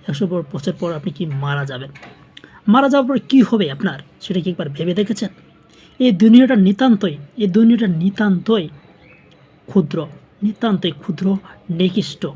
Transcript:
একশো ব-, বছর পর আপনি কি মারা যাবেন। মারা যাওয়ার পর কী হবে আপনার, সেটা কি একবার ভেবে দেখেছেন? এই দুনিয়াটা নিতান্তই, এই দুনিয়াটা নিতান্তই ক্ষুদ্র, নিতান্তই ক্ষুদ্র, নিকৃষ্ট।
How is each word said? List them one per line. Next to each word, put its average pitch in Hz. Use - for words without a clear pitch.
একশো 185
ব-, 170
বছর 175
পর 170
আপনি 156
কি 170
মারা 143
যাবেন। 135
মারা 269
যাওয়ার 262
পর 269
কী 269
হবে 190
আপনার, 143
সেটা 185
কি 175
একবার 170
ভেবে 165
দেখেছেন? 208
এই 254
দুনিয়াটা 226
নিতান্তই, 196
এই 214
দুনিয়াটা 226
নিতান্তই 185
ক্ষুদ্র, 165
নিতান্তই 208
ক্ষুদ্র, 190
নিকৃষ্ট। 180